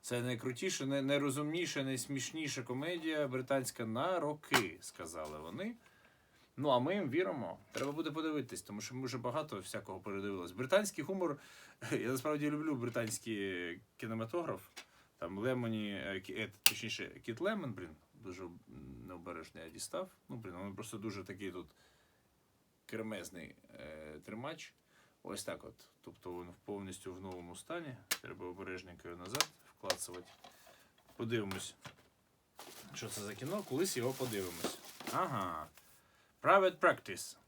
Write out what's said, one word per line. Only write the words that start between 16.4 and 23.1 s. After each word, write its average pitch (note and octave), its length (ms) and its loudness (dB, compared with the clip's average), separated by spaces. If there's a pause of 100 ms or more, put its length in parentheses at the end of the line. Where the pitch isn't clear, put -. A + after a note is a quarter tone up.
е, G2+ 100 -2 (120)
точніше, - 460 4
Кіт - 320 -6
Лемон, F3+ 320 2
блін, F2 220 -8 (180)
дуже F#2+ 300 -10 (640)
необережний E2+ 560 -10
я E2 60 -12
дістав. F#3 420 -4 (180)
Ну, C#3 60 -8
блін, G2+ 180 -8 (100)
він G2 120 -4
просто A2+ 220 -8
дуже G2+ 260 -4
такий F#2+ 280 -6
тут F2 160 -8 (1200)
кремезний, F#2+ 680 -6 (180)